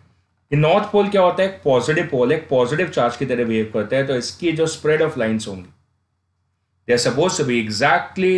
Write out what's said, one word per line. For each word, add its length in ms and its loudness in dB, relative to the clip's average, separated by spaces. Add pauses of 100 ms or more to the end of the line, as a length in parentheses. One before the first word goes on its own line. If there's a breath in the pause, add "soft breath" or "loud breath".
(500)
कि 60 0
नॉर्थ 360 2
पोल 160 2
क्या 140 2
होता 200 2
है, 60 2
एक 160 -14
पॉजिटिव 460 2
पोल, 220 2
एक 160 -4
पॉजिटिव 400 0
चार्ज 280 0
की 100 -4
तरह 180 0
बिहेव 300 -2
करता 220 -2
है। 100 0
तो 100 -2
इसकी 360 -4
जो 160 0
spread 340 0
of 160 -2
lines 300 -2
होंगी, 200 -12 (1200)
they 80 4
are 60 0
supposed 380 0
to 80 -2
be 100 0
exactly 800 0